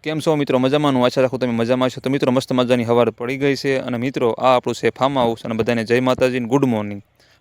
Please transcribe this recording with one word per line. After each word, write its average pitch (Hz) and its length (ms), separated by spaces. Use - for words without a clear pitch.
કેમ 156 160
છો 156 160
મિત્રો? 139 240
મજામાં? 139 340
હું 123 120
આશા 123 160
રાખું 127 180
તમે 123 120
મજામાં 120 360
હશો. 127 140
તો 131 100
મિત્રો, 139 220
મસ્ત 131 200
મજાની 123 320
હવાર 120 260
પડી 120 280
ગઈ 139 180
છે 135 220
અને 123 200
મિત્રો, 127 320
આ 127 260
આપણું 120 180
છે 117 160
ફાર્મ 135 280
હાઉસ 117 260
અને 113 100
બધાને 113 300
જય 117 160
માતાજી 127 400
ને 113 80
ગુડ 139 160
મોર્નિંગ. 104 380